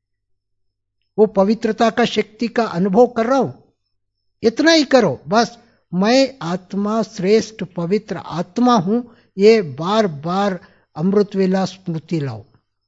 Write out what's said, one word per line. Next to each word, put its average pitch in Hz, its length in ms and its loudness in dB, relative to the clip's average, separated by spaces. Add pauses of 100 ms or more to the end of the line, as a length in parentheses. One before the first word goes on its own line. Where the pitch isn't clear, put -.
(1200)
वो 214 80 6
पवित्रता 220 640 0
का 240 140 0
शक्ति 214 440 -4
का 226 160 -2
अनुभव 196 420 2
कर 226 200 -2
रहा 269 120 2
हूं? 165 140 -2 (880)
इतना 285 300 2
ही 311 120 4
करो 208 440 2
बस, 214 300 0 (360)
"मैं 240 480 2
आत्मा 196 600 -4
श्रेष्ठ 208 640 -2
पवित्र 180 520 -6
आत्मा 240 600 -2
हूं", 208 260 0 (360)
ये 214 240 6
बार 175 440 -2
बार 175 540 -4 (360)
अमृत 196 400 0
वेला 190 280 0
स्मृति 165 560 -8
लाओ। 120 240 -8 (440)